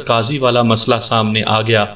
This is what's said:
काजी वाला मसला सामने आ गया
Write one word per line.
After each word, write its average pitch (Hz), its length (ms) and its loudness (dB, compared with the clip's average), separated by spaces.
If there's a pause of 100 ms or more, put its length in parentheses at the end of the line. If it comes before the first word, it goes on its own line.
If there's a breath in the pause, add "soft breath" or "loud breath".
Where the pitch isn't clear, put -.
काजी 120 340 -2
वाला 123 260 2
मसला 113 360 2
सामने 107 420 0
आ 110 200 0
गया 110 240 0 (100)